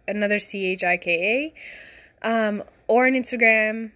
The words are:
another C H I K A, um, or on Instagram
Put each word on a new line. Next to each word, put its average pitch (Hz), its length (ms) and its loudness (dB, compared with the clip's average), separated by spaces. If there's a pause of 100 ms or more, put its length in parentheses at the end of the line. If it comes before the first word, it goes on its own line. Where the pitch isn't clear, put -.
another 208 300 0
C 196 260 -8
H 185 180 -4
I 180 140 2
K 196 560 -2 (720)
A, - 20 -2
um, 220 360 -2 (240)
or 247 200 4
on 262 60 4
Instagram 226 840 2